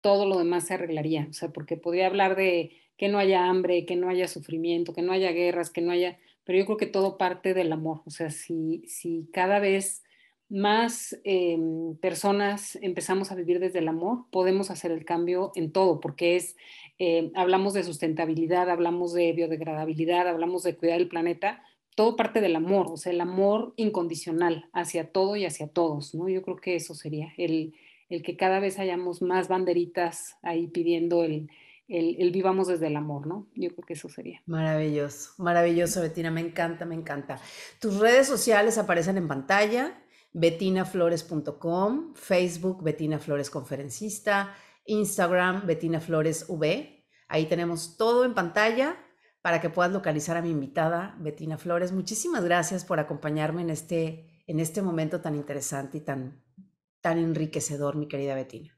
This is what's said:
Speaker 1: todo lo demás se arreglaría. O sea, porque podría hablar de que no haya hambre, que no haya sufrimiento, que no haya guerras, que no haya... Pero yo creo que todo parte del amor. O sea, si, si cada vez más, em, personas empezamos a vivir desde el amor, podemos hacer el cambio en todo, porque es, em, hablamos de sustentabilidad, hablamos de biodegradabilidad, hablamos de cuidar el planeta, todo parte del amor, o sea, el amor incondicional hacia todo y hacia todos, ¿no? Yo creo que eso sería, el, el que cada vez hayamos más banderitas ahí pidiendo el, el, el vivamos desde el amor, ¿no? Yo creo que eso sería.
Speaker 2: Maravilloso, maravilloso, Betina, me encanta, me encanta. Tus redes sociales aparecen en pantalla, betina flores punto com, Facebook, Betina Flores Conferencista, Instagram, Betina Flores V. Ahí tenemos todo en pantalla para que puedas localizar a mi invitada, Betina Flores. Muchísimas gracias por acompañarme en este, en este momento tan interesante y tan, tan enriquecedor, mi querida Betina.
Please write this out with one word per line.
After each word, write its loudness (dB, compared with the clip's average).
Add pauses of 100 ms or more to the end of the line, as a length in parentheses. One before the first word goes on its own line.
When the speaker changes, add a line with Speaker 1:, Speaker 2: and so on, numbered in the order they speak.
Speaker 1:
todo 4
lo 2
demás 0
se -4
arreglaría. -2
O -16
sea, -8
porque -6
podría 0
hablar 2
de 2 (240)
que 0
no 2
haya 4
hambre, 2
que -4
no 0
haya 0
sufrimiento, -4
que -4
no 0
haya 2
guerras, 0
que -4
no 0
haya... 0 (260)
Pero 2
yo 4
creo -2
que 0
todo 0
parte 0
del 2
amor. -4
O -14
sea, -6
si, -4
si -6
cada 2
vez 0 (460)
más, 0 (100)
em, 0
personas 0
empezamos -2
a -8
vivir 0
desde 0
el 0
amor, -2
podemos 2
hacer -4
el -4
cambio 0
en -2
todo, 4
porque 2
es, -4 (400)
em, 2
hablamos 4
de 0
sustentabilidad, 0
hablamos 0
de 4
biodegradabilidad, 0
hablamos 0
de -2
cuidar 2
el 0
planeta, -4 (320)
todo 4
parte 2
del 4
amor, 2
o -10
sea, -4
el 0
amor 2
incondicional -2
hacia -4
todo 2
y -2
hacia -6
todos, 0
¿no? -2
Yo 0
creo -8
que -2
eso -6
sería, -8
el, -2 (340)
el -6
que -6
cada 2
vez -2
hayamos -2
más 0
banderitas -2
ahí -2
pidiendo 2
el, -4 (360)
el, -2
el 4
vivamos 2
desde 0
el 0
amor, -4
¿no? -8
Yo -4
creo -18
que -12
eso -12
sería. -14
Speaker 2:
Maravilloso, -2
maravilloso, 4
Betina, -2
me -2
encanta, -4
me -6
encanta. -8 (420)
Tus 0
redes 8
sociales 4
aparecen 2
en 0
pantalla, 0 (300)
betina 2
flores 2
punto -6
com, 0
Facebook, 0
Betina -2
Flores -2
Conferencista, -4 (320)
Instagram, 2
Betina 0
Flores 0
V. -2 (240)
Ahí 0
tenemos -2
todo 4
en 0
pantalla 2 (460)
para 2
que -4
puedas 2
localizar -2
a -2
mi -2
invitada, -2
Betina -8
Flores. -2
Muchísimas -2
gracias 2
por -2
acompañarme -2
en -2
este, -4 (220)
en -2
este -2
momento 0
tan -4
interesante -6
y -6
tan, -8 (600)
tan 2
enriquecedor, -2
mi -4
querida -4
Betina. -10